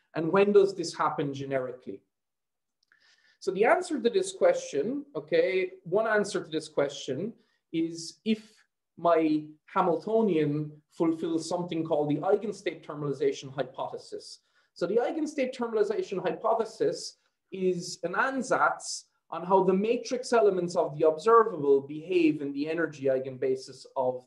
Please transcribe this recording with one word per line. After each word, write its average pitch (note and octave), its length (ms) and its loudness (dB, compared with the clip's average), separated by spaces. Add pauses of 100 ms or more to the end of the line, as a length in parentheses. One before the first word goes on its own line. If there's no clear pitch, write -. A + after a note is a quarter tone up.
(160)
And D#3+ 160 -2
when G3+ 200 4
does G3 240 6
this E3 180 -6
happen D3+ 400 -2
generically?" C3 680 -6 (1400)
So - 120 -6
the F#3+ 140 2
answer D#4+ 360 2
to A3+ 80 2
this F#3+ 240 0
question, G3 720 0 (100)
okay, F3+ 580 0 (100)
one G3+ 240 0
answer G#3 360 0
to D#3 60 -16
this D#3 180 -4
question C#3+ 680 -4 (380)
is E3 540 -4
if A3 180 0 (540)
my D#3+ 480 2 (200)
Hamiltonian E3 1080 0 (200)
fulfills E3 560 -2
something F3 360 -4
called D3 260 0
the D3 140 0
eigenstate G3 600 -2
thermalization C#3 680 -4
hypothesis. - 840 -10 (340)
So - 120 -6
the G3+ 140 0
eigenstate D4 560 -2
thermalization G#3 640 -2
hypothesis G#3+ 960 -2 (340)
is F#3 520 -4
an E3+ 100 -4
ansatz G3 920 0 (240)
on E3 160 -8
how F#3 180 6
the F#3 100 4
matrix A#3+ 600 -2
elements F#3 420 4
of D#3+ 220 0
the D#3+ 100 4
observable D#3+ 760 6
behave D#3 600 0
in C#3+ 100 -4
the C#3+ 180 -4
energy D#3+ 360 -4
eigenbasis C3 800 -2 (100)
of B2+ 320 -2